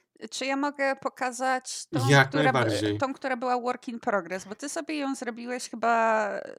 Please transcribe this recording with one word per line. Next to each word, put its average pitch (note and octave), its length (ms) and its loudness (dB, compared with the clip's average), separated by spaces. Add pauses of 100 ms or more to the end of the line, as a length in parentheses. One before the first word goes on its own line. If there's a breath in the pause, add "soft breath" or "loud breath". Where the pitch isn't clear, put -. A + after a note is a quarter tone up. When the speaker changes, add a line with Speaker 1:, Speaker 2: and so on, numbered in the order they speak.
(300 soft breath)
Speaker 1:
Czy - 160 -6
ja C4+ 120 0
mogę C#4 380 0
pokazać B3+ 880 -4
tą, B2 240 0
Speaker 2:
Jak C3+ 200 8
Speaker 1:
która D3 140 2
b-, - 100 6
Speaker 2:
najbardziej. G#2+ 440 2
Speaker 1:
tą, C4+ 160 -2
która C4 240 -4
była B3 220 0
work B3 280 -4
in A#3 120 -6
progress? F#3+ 460 -2
Bo G3 100 -12
ty C#4+ 140 -8
sobie D#4 280 -6
ją C4+ 180 -2
zrobiłeś A#3+ 540 -8
chyba, A3+ 600 2
e, - 300 -8